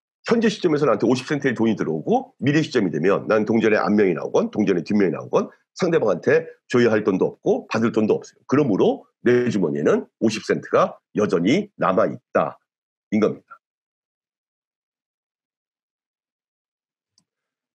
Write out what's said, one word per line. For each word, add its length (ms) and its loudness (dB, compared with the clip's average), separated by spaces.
현재 220 2
시점에서 380 0
나한테 200 2
오십 200 0
센트의 280 -2
돈이 220 0
들어오고 640 -4
미래 240 0
시점이 280 -2
되면 380 0
난 160 2
동전의 340 2
앞면이 360 2
나오건 380 -2
동전의 320 0
뒷면이 280 0
나오건 380 -4
상대방한테 720 0
줘야 240 4
할 120 0
돈도 220 2
없고 420 -2
받을 240 -2
돈도 220 2
없어요. 320 -8
그러므로 600 0
내 280 2
주머니에는 560 0
오십 260 -2
센트가 520 -2
여전히 600 0
남아있다, 840 -2
인 80 0
겁니다. 260 -2